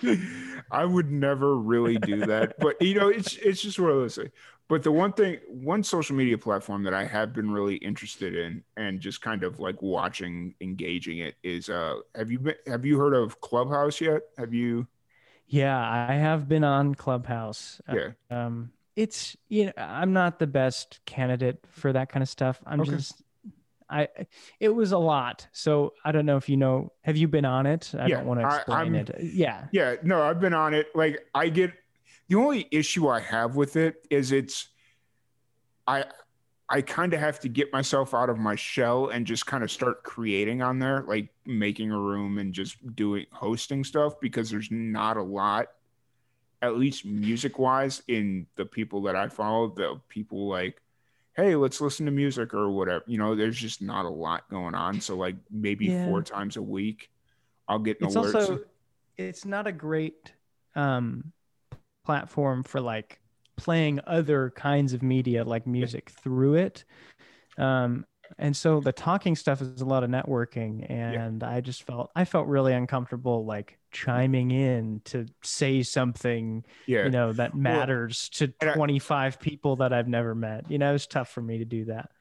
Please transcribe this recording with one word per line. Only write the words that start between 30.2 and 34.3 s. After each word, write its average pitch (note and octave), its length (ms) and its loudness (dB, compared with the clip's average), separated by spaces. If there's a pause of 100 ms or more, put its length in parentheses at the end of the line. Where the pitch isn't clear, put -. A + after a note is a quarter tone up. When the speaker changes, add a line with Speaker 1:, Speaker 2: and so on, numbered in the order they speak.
Speaker 1:
I've D#3+ 180 2
been F3+ 140 4
on D#3 200 4
it. D3+ 220 2
Like, D#3+ 380 2
I D#3+ 160 2
get, F3 240 2 (560)
the F3+ 60 6
only B3+ 360 4
issue D3+ 360 2
I A#2+ 120 4
have A#2 360 0
with C#3+ 200 2
it D#3+ 340 2
is C3+ 220 2